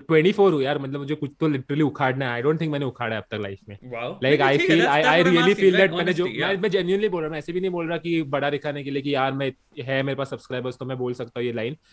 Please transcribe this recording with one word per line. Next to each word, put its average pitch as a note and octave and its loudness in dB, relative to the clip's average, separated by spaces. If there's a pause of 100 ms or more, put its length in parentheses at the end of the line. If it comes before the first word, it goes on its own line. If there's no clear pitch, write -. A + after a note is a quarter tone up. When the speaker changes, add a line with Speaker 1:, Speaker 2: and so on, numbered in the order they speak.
Speaker 1:
ट्वेंटी D#3+ 4
फ़ोर G3 4
हूँ C#3+ 0
यार, C#3+ -2
मतलब, C3+ -8
मुझे C#3+ -6
कुछ C#3+ -6
तो D#3+ 2
literally C#3+ -2
उखाड़ना C3 0
है। A#2+ -4
I - -2
don't D#3 2
think D#3+ -4
मैंने C#3+ -2
उखाड़ा A2+ -4
है G#2 -4
अब - -14
तक G#2+ -4
लाइफ G2 -8 (100)
में। G2+ -16
Speaker 2:
वाओ। B2 -10
Speaker 1:
Like, G3 -8
Speaker 2:
नहीं, C#3 6
Speaker 1:
I C#3 4
Speaker 2:
ठीक C#3+ 4
है, F#4 0
Speaker 1:
feel, - 6
Speaker 2:
that's, E3 4
Speaker 1:
I, - 2
Speaker 2:
that's D3+ 4
Speaker 1:
I - 4
Speaker 2:
what E3 6
I'm F3+ 4
Speaker 1:
really E3+ 6
Speaker 2:
asking, G3+ 4
Speaker 1:
feel F#3+ 6
Speaker 2:
right? G3 6
Speaker 1:
that E3+ -6
मैंने F3+ 0
जो, E3+ -2
Speaker 2:
Honesty, C3 -4
yeah। G3 -2
Speaker 1:
मैं, G3 -2
मैं - -
genuinely F#3+ 0
बोल F3 -4
रहा D#3 -4
हूँ, D#3 -8
मैं D#3+ -8
ऐसे E3+ -8
भी F3+ -4
नहीं F#3 -2
बोल E3+ -4
रहा E3+ -2
कि E3 -2
बड़ा C#3 -2
दिखाने C#3+ -4
के C3+ -8
लिए C#3 -2
कि C#3+ -2
यार, C3+ 2
मैं, C3+ -4 (260)
है C3+ -2
मेरे C3+ -4
पास C3+ -6
सब्सक्राइबर्स, B2+ -8
तो C3 -10
मैं C3 -8
बोल B2+ -4
सकता B2 -10
हूँ B2 -2
ये A#2 -4
लाइन। A#2 -6 (160)